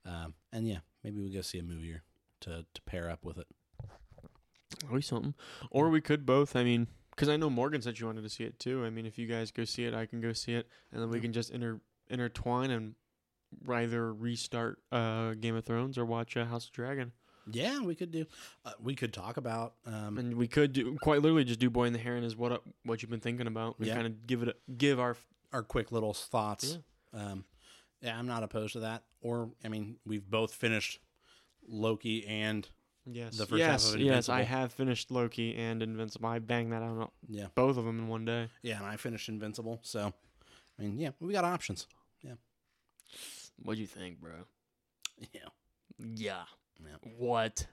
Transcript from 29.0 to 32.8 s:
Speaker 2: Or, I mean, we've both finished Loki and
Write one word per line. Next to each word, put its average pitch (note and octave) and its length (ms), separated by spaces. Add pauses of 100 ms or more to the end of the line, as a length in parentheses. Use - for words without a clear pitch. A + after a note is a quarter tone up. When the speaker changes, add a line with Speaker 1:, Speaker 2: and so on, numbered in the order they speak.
Speaker 2:
Or, A#2 320 (100)
I A2+ 60
mean, G#2+ 360
we've G#2 240
both A2 240
finished - 460 (680)
Loki A2 640
and G#2+ 400 (380)